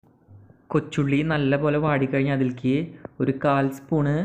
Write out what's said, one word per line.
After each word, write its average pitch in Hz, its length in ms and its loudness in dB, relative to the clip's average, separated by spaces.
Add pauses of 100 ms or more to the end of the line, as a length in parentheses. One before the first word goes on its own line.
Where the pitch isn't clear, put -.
(720)
കൊച്ചുള്ളി 143 460 0 (140)
നല്ലപോലെ 147 520 0
വാടിക്കഴിഞ്ഞാൽ 139 540 0
അതിലേക്ക് 127 360 0 (480)
ഒരു 135 100 0 (120)
കാൽ 139 220 4 (120)
സ്പൂണ് 147 360 0 (100)